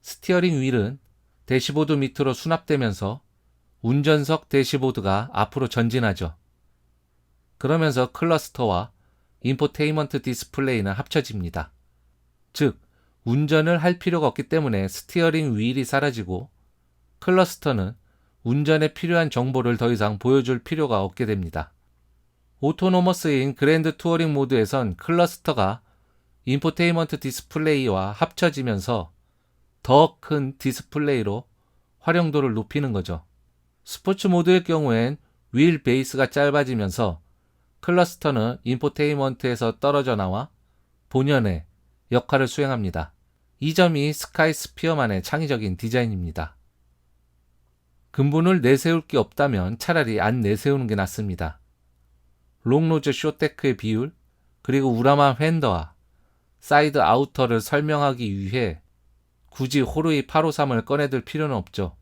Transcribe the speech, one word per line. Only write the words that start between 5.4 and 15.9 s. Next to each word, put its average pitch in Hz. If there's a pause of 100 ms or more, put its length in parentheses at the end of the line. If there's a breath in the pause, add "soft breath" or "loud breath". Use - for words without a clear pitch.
전진하죠. 113 (1200)
그러면서 139
클러스터와 120 (480)
인포테인먼트 143
디스플레이는 123
합쳐집니다. 98 (800)
즉, - (460)
운전을 156
할 175
필요가 170
없기 -
때문에 117
스티어링 160
휠이 123
사라지고 117 (680)